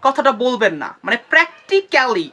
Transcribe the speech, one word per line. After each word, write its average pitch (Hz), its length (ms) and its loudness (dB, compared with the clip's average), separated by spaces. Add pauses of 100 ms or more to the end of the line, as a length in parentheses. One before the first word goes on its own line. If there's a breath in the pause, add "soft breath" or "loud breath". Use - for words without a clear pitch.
কথাটা 277 280 2
বলবেন 226 420 0
না, 147 160 -8 (140)
মানে 208 140 -2 (120)
প্র্যাকটিক্যালি 302 1040 0